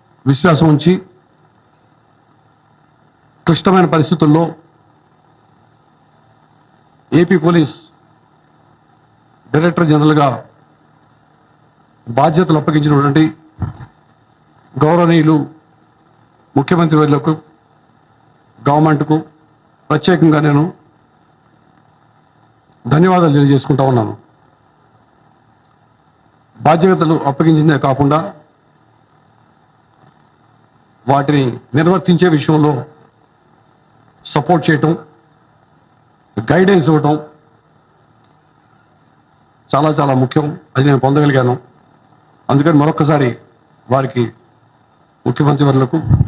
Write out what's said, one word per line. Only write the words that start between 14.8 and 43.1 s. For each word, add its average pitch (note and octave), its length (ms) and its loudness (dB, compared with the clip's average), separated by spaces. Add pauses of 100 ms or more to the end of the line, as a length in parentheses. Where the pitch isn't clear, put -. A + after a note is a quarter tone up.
గౌరవనీయులు D#3+ 640 2 (1120)
ముఖ్యమంత్రి D#3+ 420 0
వర్యులకు, D3 300 0 (1400)
గవర్నమెంట్కు D3+ 480 0 (720)
ప్రత్యేకంగా D#3 500 2
నేను D3 340 0 (2250)
ధన్యవాదాలు E3+ 460 2
తెలియజేసుకుంటా C#3 500 0
ఉన్నాను. A2+ 340 -2 (2500)
బాధ్యతలు E3 520 2
అప్పగించిందే D3+ 640 0
కాకుండా C#3+ 560 -2 (2750)
వాటిని C#3 520 0 (160)
నిర్వర్తించే F3 540 0
విషయంలో D3+ 560 0 (1400)
సపోర్ట్ D#3+ 440 -2
చేయటం, D#3 280 0 (1500)
గైడెన్స్ F3+ 380 2
ఇవ్వటం D3+ 260 0 (2500)
చాలా D3+ 140 0
చాలా C#3+ 240 -2
ముఖ్యం. D3 460 -4 (180)
అది C3+ 80 6
నేను C#3+ 140 4
పొందగలిగాను. C3+ 600 0 (880)
అందుకని C#3+ 240 0
మరొక్కసారి C#3+ 640 0 (540)